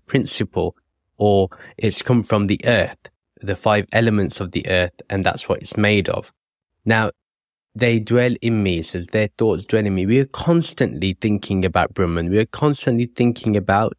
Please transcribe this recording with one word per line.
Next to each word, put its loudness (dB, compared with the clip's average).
principle, -2
or 2
it's -2
come 2
from 0
the 0
earth, 0
the -6
five 0
elements 0
of -6
the -6
earth, -2
and -2
that's -4
what -4
it's -8
made 2
of. -6
Now, 2
"They 2
dwell 2
in 0
me," 0
he -4
says, -8
"their 0
thoughts 0
dwell 0
in 0
me." 0
We 4
are 2
constantly -2
thinking 0
about 0
Brahman. -2
We 2
are 2
constantly 0
thinking 0
about 0